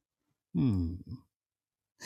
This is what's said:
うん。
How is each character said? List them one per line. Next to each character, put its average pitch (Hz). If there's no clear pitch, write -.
う 170
ん。 90